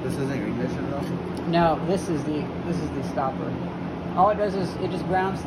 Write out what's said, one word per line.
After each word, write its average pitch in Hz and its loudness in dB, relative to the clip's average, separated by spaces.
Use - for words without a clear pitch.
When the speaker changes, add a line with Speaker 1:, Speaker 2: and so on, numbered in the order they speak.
Speaker 1:
This 131 -2
isn't 135 -2
ignition 123 -2
at - -2
all? - -2
Speaker 2:
No, 170 4
this 185 2
is 147 0
the, 147 0
this 175 0
is 151 -2
the 139 -4
stopper. - -2
All 185 8
it 208 4
does 196 2
is 185 0
it 185 -2
just 175 -2
grounds 185 2